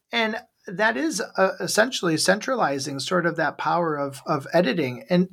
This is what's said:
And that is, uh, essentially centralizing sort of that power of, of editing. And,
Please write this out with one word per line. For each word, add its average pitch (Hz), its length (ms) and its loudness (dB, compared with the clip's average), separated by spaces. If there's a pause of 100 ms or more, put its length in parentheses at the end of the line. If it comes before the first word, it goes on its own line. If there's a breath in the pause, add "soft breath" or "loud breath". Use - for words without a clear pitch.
(120)
And 226 240 -2 (320)
that 214 280 0
is, 262 240 -2
uh, 190 380 0
essentially 190 580 0
centralizing 147 840 0
sort 170 260 0
of 156 100 -2
that 151 220 -2
power 160 380 0
of, 139 280 -4
of 143 280 -2
editing. 165 580 2
And, 180 220 4